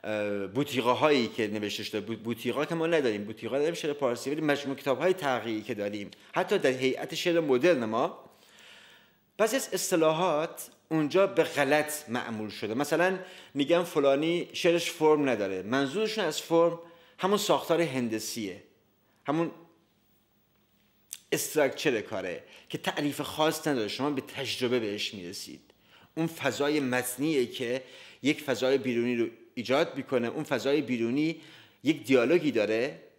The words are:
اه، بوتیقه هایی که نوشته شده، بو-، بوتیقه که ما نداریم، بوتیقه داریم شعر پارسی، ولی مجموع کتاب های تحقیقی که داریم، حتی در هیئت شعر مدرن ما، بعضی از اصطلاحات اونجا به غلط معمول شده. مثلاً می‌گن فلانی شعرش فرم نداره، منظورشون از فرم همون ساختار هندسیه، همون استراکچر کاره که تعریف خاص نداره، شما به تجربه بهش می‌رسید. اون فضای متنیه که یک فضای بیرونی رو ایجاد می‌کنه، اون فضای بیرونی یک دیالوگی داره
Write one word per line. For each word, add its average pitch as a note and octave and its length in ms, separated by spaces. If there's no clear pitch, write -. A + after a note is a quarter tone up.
اه، G#2 440
بوتیقه B2 420
هایی B2 380
که G#2+ 200
نوشته G#2 360
شده، G#2+ 160
بو-، G#2+ 160
بوتیقه A#2 500
که E3 100
ما E3 120
نداریم، B2+ 360
بوتیقه A2+ 360
داریم D#3 140
شعر D#3+ 200
پارسی، A#2+ 360
ولی D#3 120
مجموع C#3+ 340
کتاب B2+ 240
های F3+ 140
تحقیقی A#2 480
که A#2 120
داریم، G2+ 380
حتی F#3+ 240
در D3 140
هیئت B2+ 440
شعر E3+ 240
مدرن C#3 460
ما، A#2+ 340
بعضی A3 180
از C4 180
اصطلاحات D#3+ 960
اونجا D#3+ 380
به E3 160
غلط C#3+ 680
معمول A2+ 400
شده. G#2+ 240
مثلاً D#3+ 440
می‌گن D#3 300
فلانی D#3 680
شعرش E3+ 380
فرم D3+ 380
نداره، G2 320
منظورشون D3 640
از D#3 160
فرم E3 380
همون G3 180
ساختار E3+ 440
هندسیه، A2+ 840
همون D#3+ 260
استراکچر C#3+ 680
کاره F#2 420
که - 80
تعریف D3+ 440
خاص D#3 460
نداره، B2 200
شما C3 220
به C3+ 120
تجربه B2+ 580
بهش G#2+ 340
می‌رسید. F#2 480
اون E3 120
فضای C#3+ 520
متنیه B2+ 640
که B2 380
یک D3+ 200
فضای C3 360
بیرونی A#2+ 380
رو A2+ 120
ایجاد C3+ 440
می‌کنه، B2 300
اون D3+ 160
فضای C#3 380
بیرونی C3 600
یک D3+ 200
دیالوگی C3+ 480
داره A2 480